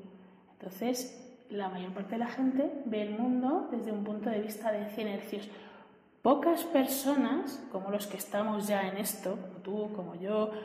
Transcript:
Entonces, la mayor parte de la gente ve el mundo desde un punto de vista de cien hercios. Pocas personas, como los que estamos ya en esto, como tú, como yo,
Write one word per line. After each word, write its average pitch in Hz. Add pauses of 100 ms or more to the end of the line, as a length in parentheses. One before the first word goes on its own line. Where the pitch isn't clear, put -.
(540)
Entonces, - (240)
la 202
mayor 185
parte 196
de 226
la 233
gente 262 (160)
ve 214
el 208
mundo 254
desde 220
un 202
punto 214
de 214
vista 220
de 208
cien 220
hercios. 202 (720)
Pocas 294
personas, 269
como 190
los 208
que 190
estamos 208
ya 196
en 190
esto, 190 (100)
como - (100)
tú, 214
como 175
yo, 214 (140)